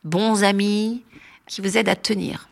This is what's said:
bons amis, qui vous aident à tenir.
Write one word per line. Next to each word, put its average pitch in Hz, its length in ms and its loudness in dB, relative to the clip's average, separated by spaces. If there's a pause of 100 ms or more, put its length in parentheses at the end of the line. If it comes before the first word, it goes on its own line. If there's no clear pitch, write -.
bons 202 400 2
amis, 208 580 0 (460)
qui - 120 -12
vous 196 160 -2
aident 208 120 2
à 180 80 2
tenir. - 560 -6